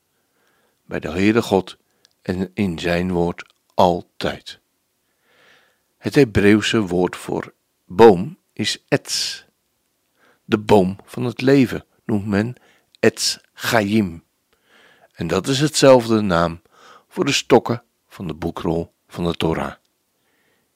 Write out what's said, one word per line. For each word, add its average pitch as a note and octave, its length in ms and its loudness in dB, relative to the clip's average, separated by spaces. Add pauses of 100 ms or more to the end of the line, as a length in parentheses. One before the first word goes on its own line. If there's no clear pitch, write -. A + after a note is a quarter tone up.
(840)
Bij F2 160 -10
de D2+ 100 -10
Heere G2+ 320 0
God - 340 -2 (460)
en F#2 320 -6
in F#2 240 -4
zijn F2 340 -2
woord F2 420 -4 (200)
altijd. - 840 -2 (1400)
Het - 180 -8
Hebreeuwse G#2+ 680 2
woord F2 360 -2
voor - 380 -10 (320)
boom G#2 520 6 (140)
is - 360 -8
etz. - 560 -6 (1000)
De A2 140 -2
boom G#2 460 2
van - 200 -10
het A#2+ 160 -8
leven B2+ 440 2 (200)
noemt G#2 220 -4
men G#2+ 280 -2 (460)
etz - 360 -2 (180)
chaim. G#2 720 -2 (880)
En E2+ 140 -10
dat F2+ 200 -2
is C3+ 140 -2
hetzelfde B2+ 600 4
naam E2+ 420 -2 (460)
voor - 160 -6
de C#3 80 -2
stokken A#2 500 2 (260)
van - 180 -14
de D2+ 80 -8
boekrol E2+ 600 -6 (140)
van - 160 -10
de E2+ 100 -4
Torah. D2+ 400 -4 (1000)